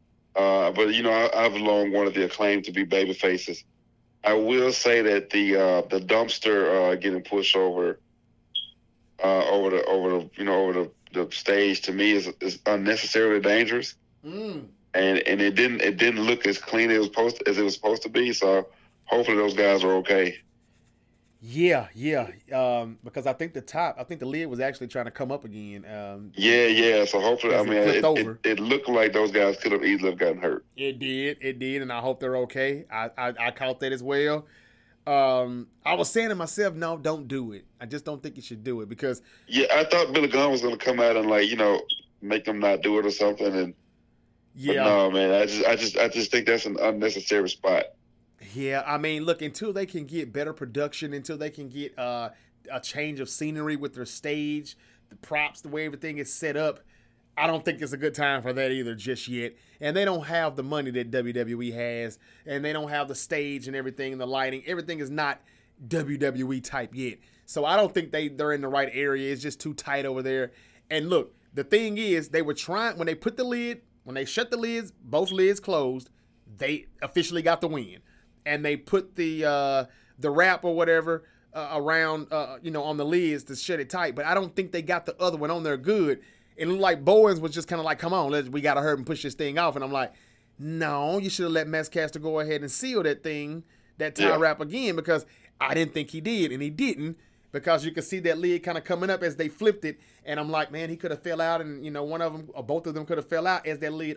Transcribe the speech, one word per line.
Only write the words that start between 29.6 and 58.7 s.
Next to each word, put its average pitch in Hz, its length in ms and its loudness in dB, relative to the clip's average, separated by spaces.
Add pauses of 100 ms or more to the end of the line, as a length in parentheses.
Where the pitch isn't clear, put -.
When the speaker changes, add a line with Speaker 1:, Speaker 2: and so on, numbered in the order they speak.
Speaker 1:
have 98 140 2
easily 95 240 2
have 87 100 -4
gotten 87 220 2
hurt. 78 240 -2 (100)
Speaker 2:
It 135 220 -4
did, 135 420 -4
it 135 200 -6
did, 135 240 -4
and 127 100 -8
I 120 60 -4
hope 127 200 -2
they're 127 180 -2
okay. 131 540 -2
I, 113 240 -4
I, 123 240 -4
I 120 120 0
caught 131 300 -4
that 131 100 -2
as 131 100 -4
well. 147 460 0 (580)
Um, 127 640 2 (180)
I 156 80 2
was 175 160 0
saying 226 200 0
to 208 60 -2
myself, 180 380 -2
"No, 165 240 -4
don't 156 300 -4
do 123 240 -6
it. 98 140 -16 (140)
I 120 60 -12
just 143 180 -10
don't 147 180 -8
think 151 140 -12
you 135 60 -16
should 110 220 -14
do 120 180 -4
it," 104 80 -10
because 127 320 -4 (260)
Speaker 1:
Yeah, 131 240 2
I 151 120 6
thought 156 300 4
Billy 147 140 4
Gunn 139 240 4
was 127 120 2
gonna 120 120 0
come 123 240 0
out 117 160 6
and, 107 140 2
like, 104 180 4
you 117 80 -2
know, 104 240 4 (400)
make 104 260 -2
them 107 140 -2
not 101 220 4
do 107 160 2
it 104 80 2
or 104 60 2
something. 104 440 0
And 90 200 -2 (800)
Speaker 2:
Yeah. 139 180 0
Speaker 1:
but 131 160 4
no, 98 220 6
man, 95 200 4
I 101 140 6
just, 104 200 -2
I 113 100 6
just, 110 220 -4
I 113 120 4
just 113 220 -2
think 120 160 2
that's 117 180 2
an 101 160 -4
unnecessary 104 640 0
spot. 87 380 2 (680)
Speaker 2:
Yeah, 135 320 -2
I 147 140 -2
mean, 156 240 -2
look, 165 180 0
until 196 320 -6
they 196 140 -4
can 160 180 -8
get 143 260 -6
better 147 220 -4
production, 143 600 -6
until 143 240 -8
they 151 120 -6
can 147 200 -14
get, 139 280 -10
uh, 120 320 -4 (420)
a 131 80 -8
change 151 400 -8
of 131 100 -8
scenery 151 460 -4
with 143 200 -8
their 127 100 -10
stage, 147 720 -6 (320)
the - 60 -20
props, 151 460 -6
the 156 80 -16
way 156 180 -6
everything 147 320 -10
is 135 120 -8
set 147 240 -4
up, 151 260 -2 (540)
I 151 120 2
don't 160 180 -2
think 151 160 -2
it's 139 120 -6
a 139 40 -8
good 143 160 -2
time 143 300 -2
for 127 100 -4
that 131 180 0